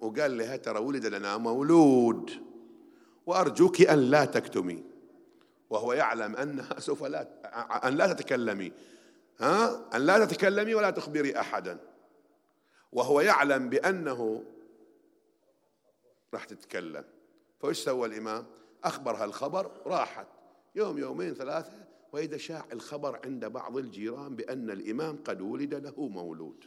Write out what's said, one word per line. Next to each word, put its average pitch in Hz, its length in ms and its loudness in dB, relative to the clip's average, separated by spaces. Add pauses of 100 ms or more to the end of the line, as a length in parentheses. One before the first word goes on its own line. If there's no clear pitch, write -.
وقال 120 380 -2
لها: 131 180 -4
"ترى 113 220 -4
ولد 131 280 -2
لنا 101 300 -2
مولود، 131 920 6 (960)
وأرجوك 175 540 6
أن 156 180 10
لا 135 260 6
تكتمي". 90 600 -2 (880)
وهو 113 220 -2
يعلم 113 440 0
أنها 139 440 -6
سوف 147 240 -4
لا، 131 840 -6
أن 131 60 0
لا 180 180 4
تتكلمي، 113 600 -4 (640)
ها؟ 165 580 0
أن 131 100 2
لا 208 180 8
تتكلمي 202 500 0
ولا 208 160 2
تخبري 147 500 -2
أحدا، 90 380 -6 (1120)
وهو 131 280 4
يعلم 143 480 4
بأنه 131 760 -2 (1900)
راح 101 100 -8
تتكلم. 82 600 -12 (560)
فإيش 139 180 -2
سوى 127 300 -2
الإمام؟ 110 380 -8 (380)
أخبرها 120 400 -4
الخبر، 147 600 -6
راحت 127 400 -4 (480)
يوم، 190 240 -2
يومين، 147 360 -6
ثلاثة، 147 500 -8 (280)
وإذا 151 240 -6
شاع 160 360 -12
الخبر 139 520 -8
عند 127 200 -8
بعض 117 320 -8
الجيران 123 600 -10
بأن 113 340 -8
الإمام 120 540 -6
قد 95 160 -8
ولد 131 340 -6
له 139 340 -8
مولود. 82 580 -12